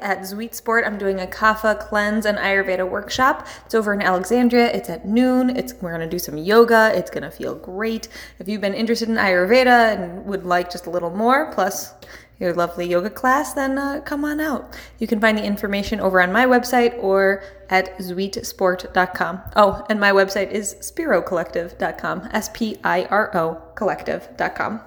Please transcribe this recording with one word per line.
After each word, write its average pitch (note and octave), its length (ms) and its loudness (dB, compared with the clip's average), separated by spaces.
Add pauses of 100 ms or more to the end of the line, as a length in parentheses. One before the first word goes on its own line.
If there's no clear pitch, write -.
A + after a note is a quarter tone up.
at G3 160 -2
Zweet G3+ 340 -10
Sport, A3+ 320 0
I'm G#3 140 -6
doing G3 200 -2
a F#3 60 -4
Kapha G#3+ 540 0
cleanse G#3 480 -2
and G#3 100 0
Ayurveda F#3+ 500 0
workshop. C4 600 0 (180)
It's - 80 -10
over G#3+ 180 2
in G3+ 120 0
Alexandria. A#3 680 4
It's - 160 -4
at E3+ 200 -8
noon. B3+ 500 2
It's, B3+ 240 -6
we're F3 80 -4
gonna E3 180 -4
do F3 120 -4
some D3+ 180 -8
yoga. A3 580 6
It's F3 140 -2
gonna C#3+ 220 -8
feel B2 240 -8
great. G#3+ 520 -8 (300)
If F#3 100 -12
you've G#3 140 -4
been G3 140 -2
interested A3 340 0
in A3+ 60 0
Ayurveda A3 800 6
and F3+ 320 -8
would F3+ 180 -6
like F3+ 260 0
just F3 140 -10
a E3+ 60 -8
little E3+ 180 -2
more, B3 420 0
plus - 400 -2 (480)
your F3+ 140 0
lovely F3 320 -2
yoga F3 240 0
class, C4+ 460 0
then, C4+ 240 -2
uh, C#4 220 -4
come C#4+ 240 -4
on D4 140 -2
out. D#4 380 -6 (220)
You A3 80 -2
can A3 120 0
find A3 160 4
the G#3 80 -2
information G3+ 560 -2
over F#3+ 220 4
on F3+ 100 4
my A#3 140 4
website B3 560 2
or G3 420 2 (280)
at F#3+ 260 0
zweetsport F#3 960 -4
dot F3+ 220 2
com. F3+ 260 -4 (140)
Oh, G#3 340 4
and G#3+ 100 0
my G3+ 120 6
website G3 400 2
is G3+ 300 -4
spiro C#4+ 380 0
collective F3 600 -4
dot E3 180 -2
com, E3+ 340 -6
S G#3+ 220 -4
P A3 300 -6
I F3 220 0
R G#3 300 0
O E3 200 0 (180)
collective E3 640 -4
dot D#3+ 160 -4
com. G#3+ 340 -6